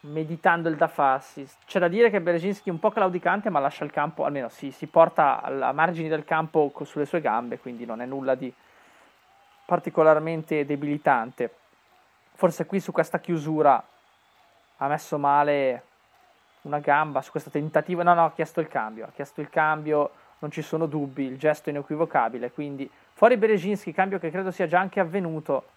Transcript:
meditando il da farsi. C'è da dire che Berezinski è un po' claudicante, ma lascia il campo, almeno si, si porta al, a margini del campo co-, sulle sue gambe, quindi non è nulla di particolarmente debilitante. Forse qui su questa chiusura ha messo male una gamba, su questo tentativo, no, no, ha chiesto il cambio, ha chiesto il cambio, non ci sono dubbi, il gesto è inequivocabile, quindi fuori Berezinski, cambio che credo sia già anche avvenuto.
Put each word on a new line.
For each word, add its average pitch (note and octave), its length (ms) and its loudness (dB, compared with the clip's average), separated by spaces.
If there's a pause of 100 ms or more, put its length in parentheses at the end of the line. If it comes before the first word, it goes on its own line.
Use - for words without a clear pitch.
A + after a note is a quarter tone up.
(100)
meditando E3 580 -2
il D#3 80 -2
da D#3+ 120 2
farsi. C#3 600 -2 (180)
C'è - 120 -4
da F3 100 2
dire A3 220 4
che G3 100 0
Berezinski F3 480 -2
è F#3 40 -4
un D#3+ 60 -6
po' G#3+ 120 2
claudicante, F#3+ 600 0
ma D#3+ 100 0
lascia C#3+ 240 -4
il C#3+ 60 -8
campo, D3+ 340 -4
almeno C#3 240 -4
si, C#3 220 -12
si - 160 -12
porta E3 560 4
al, C3+ 180 -4
a B2+ 120 0
margini D#3+ 360 0
del D#3 160 -2
campo D#3+ 460 0
co-, - 140 -12
sulle D3 220 -6
sue E3+ 140 -2
gambe, A#2+ 380 -2
quindi A#2+ 260 -12
non A2+ 160 -10
è B2 60 -8
nulla C3+ 280 -2
di B2+ 180 -8 (1120)
particolarmente D#3 1000 2
debilitante. C#3 880 -2 (800)
Forse E3+ 320 0
qui F#3+ 140 -2
su F3 120 -10
questa D#3+ 260 0
chiusura D3+ 640 2 (960)
ha C3+ 100 -4
messo D3+ 300 -4
male C#3+ 640 2 (800)
una D3 180 -6
gamba, C#3+ 420 0
su - 80 -18
questo D3 200 -8
tentativo, D#3 520 -2
no, F3 120 6
no, E3+ 120 4
ha D#3 60 -2
chiesto - 280 -4
il D#3 80 -4
cambio, A2 380 -6
ha - 40 -16
chiesto - 300 -12
il D3 80 -8
cambio, D3+ 640 0 (300)
non D3 100 -8
ci D3+ 120 -8
sono D#3+ 240 -2
dubbi, C#3+ 380 -4
il B2+ 140 -8
gesto D3+ 300 0
è D3+ 40 -4
inequivocabile, C#3 800 -2
quindi C#3 380 -8 (220)
fuori A#3 240 6
Berezinski, G3+ 560 0
cambio F#3+ 260 0
che E3 120 -6
credo F#3 200 -4
sia F3+ 160 -2
già E3 120 2
anche F#3+ 220 0
avvenuto. D#3+ 760 -2